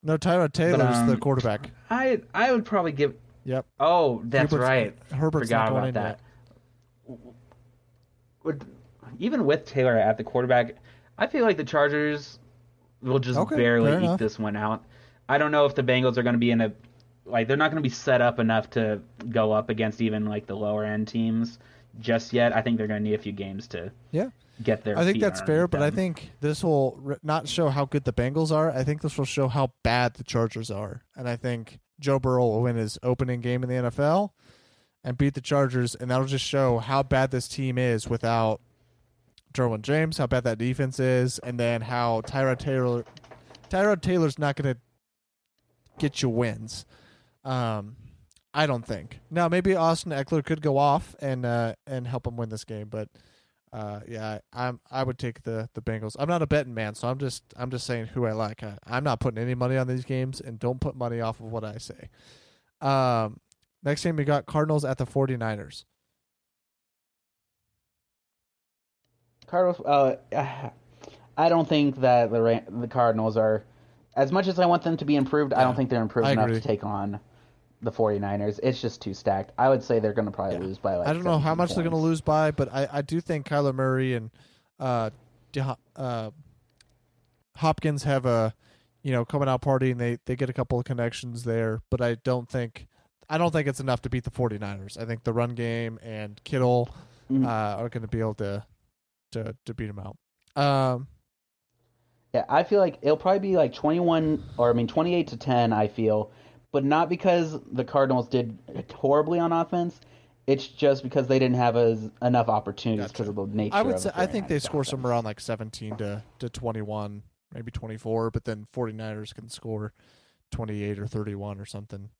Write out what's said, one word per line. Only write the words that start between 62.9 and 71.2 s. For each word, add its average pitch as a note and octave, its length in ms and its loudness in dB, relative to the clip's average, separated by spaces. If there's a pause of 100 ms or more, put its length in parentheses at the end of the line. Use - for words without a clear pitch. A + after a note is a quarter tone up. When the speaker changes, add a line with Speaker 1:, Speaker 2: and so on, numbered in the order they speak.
Speaker 1:
next D3 220 -2
game, E3+ 120 0
we D3 80 0
got C#3+ 220 2
Cardinals D3+ 380 2
at C3 140 -2
the B2+ 80 -2
forty-niners. A#2 800 -2 (3500)
Speaker 2:
Cardinals, F3+ 380 0
uh, C#3 320 4 (160)
<sighs> C3+ 380 -6 (680)